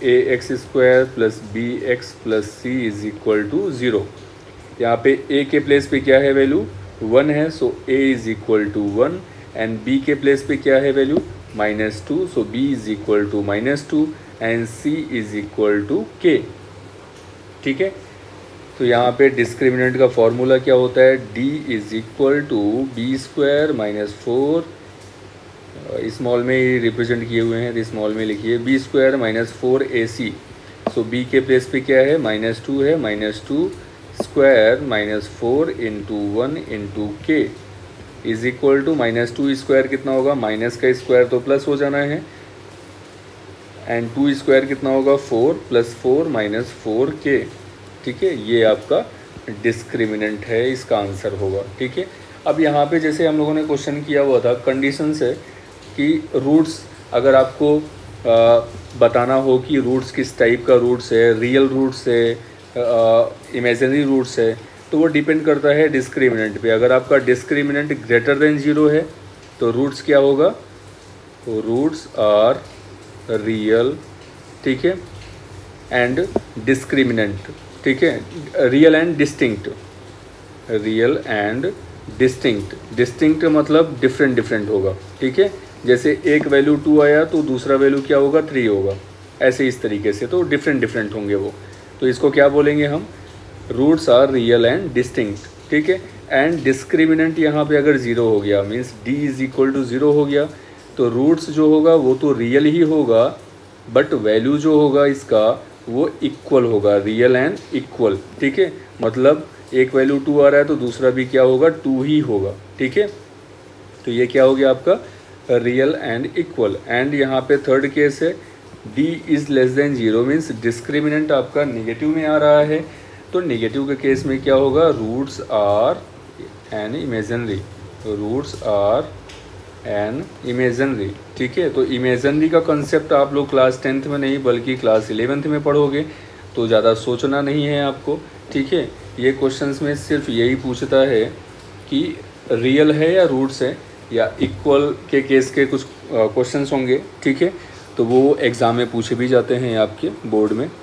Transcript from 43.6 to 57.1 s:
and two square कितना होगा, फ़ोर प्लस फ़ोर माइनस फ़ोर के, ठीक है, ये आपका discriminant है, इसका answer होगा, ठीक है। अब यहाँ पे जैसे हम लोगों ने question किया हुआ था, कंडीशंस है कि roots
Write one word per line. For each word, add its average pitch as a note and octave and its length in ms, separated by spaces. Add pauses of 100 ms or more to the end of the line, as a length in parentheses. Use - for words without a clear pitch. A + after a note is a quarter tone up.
and A#2 240
two C#3 180
square C3+ 320
कितना C#3 240
होगा, C3+ 260
फ़ोर C3+ 380 (160)
प्लस A#2+ 160
फ़ोर C3+ 420
माइनस A2+ 380
फ़ोर B2+ 580
के, C#3 200 (600)
ठीक B2 180
है, B2+ 260
ये A#2 140
आपका A2 480 (520)
discriminant G#2+ 840
है, A#2 260
इसका B2+ 260
answer G2+ 360
होगा, G2 280 (180)
ठीक B2+ 180
है। F#3 100 (400)
अब D3 120
यहाँ D3 260
पे D#3+ 140
जैसे D#3 280
हम D#3 100
लोगों D3+ 160
ने D#3 100
question D3 380
किया D3 200
हुआ C3+ 180
था, A#2+ 140
कंडीशंस C#3 680
है B2+ 120 (640)
कि D3+ 400
roots D3+ 480 (300)